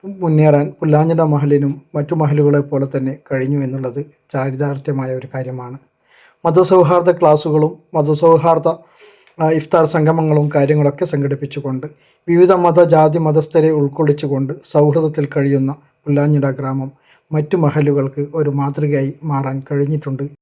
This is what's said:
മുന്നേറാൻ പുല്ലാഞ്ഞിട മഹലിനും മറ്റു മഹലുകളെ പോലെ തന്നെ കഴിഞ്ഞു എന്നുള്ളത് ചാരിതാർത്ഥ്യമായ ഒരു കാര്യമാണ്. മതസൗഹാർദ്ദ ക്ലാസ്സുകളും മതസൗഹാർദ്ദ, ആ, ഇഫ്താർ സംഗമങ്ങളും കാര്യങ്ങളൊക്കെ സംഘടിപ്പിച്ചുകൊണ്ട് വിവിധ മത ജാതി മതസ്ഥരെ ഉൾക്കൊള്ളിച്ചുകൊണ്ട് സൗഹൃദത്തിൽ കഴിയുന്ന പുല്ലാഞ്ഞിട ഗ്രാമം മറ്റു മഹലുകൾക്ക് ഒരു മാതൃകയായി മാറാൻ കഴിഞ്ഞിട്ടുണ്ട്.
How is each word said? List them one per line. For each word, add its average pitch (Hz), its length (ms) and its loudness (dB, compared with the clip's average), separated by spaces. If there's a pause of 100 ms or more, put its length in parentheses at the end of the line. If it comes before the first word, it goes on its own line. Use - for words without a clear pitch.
മുന്നേറാൻ 156 760 2
പുല്ലാഞ്ഞിട 160 400 2
മഹലിനും 143 600 0 (120)
മറ്റു 151 200 -4
മഹലുകളെ 147 460 2
പോലെ 143 260 -4
തന്നെ 135 300 -6 (160)
കഴിഞ്ഞു 135 320 -2
എന്നുള്ളത് 131 400 -8 (280)
ചാരിതാർത്ഥ്യമായ 135 800 -6
ഒരു 131 200 -10
കാര്യമാണ്. 127 440 -12 (680)
മതസൗഹാർദ്ദ 175 680 4
ക്ലാസ്സുകളും 156 680 2 (160)
മതസൗഹാർദ്ദ, 160 760 2 (720)
ആ, 160 100 2
ഇഫ്താർ 160 340 2
സംഗമങ്ങളും 156 680 0
കാര്യങ്ങളൊക്കെ 143 500 0
സംഘടിപ്പിച്ചുകൊണ്ട് 139 840 -6 (420)
വിവിധ 175 240 6
മത 175 320 4
ജാതി 156 340 4
മതസ്ഥരെ 156 520 2
ഉൾക്കൊള്ളിച്ചുകൊണ്ട് 143 840 -2 (120)
സൗഹൃദത്തിൽ 151 720 0
കഴിയുന്ന 139 360 0
പുല്ലാഞ്ഞിട 143 760 -2
ഗ്രാമം 135 420 -6 (400)
മറ്റു 151 240 -2
മഹലുകൾക്ക് 143 760 0
ഒരു 151 160 -2
മാതൃകയായി 143 640 -4 (100)
മാറാൻ 135 380 -6 (100)
കഴിഞ്ഞിട്ടുണ്ട്. 143 520 -4 (180)